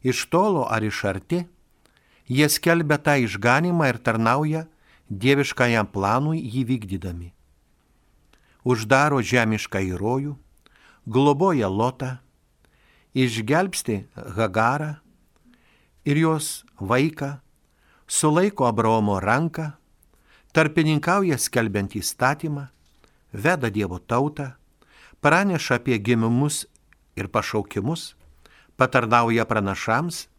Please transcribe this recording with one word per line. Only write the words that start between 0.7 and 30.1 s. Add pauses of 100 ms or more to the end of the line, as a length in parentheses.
iš
arti, (800)
jie
skelbia
tą
išganymą
ir
tarnauja (440)
dieviškajam
planui
jį
vykdydami. (1400)
Uždaro
žemiškąjį
rojų, (720)
globoja
Lotą, (960)
išgelbsti (260)
Hagarą (1120)
ir
jos (160)
vaiką, (680)
sulaiko
Abraomo
ranką, (840)
tarpininkauja
skelbiant
įstatymą, (680)
veda
Dievo
tautą, (680)
praneša
apie
gimimus (500)
ir
pašaukimus, (640)
patarnauja
pranašams (100)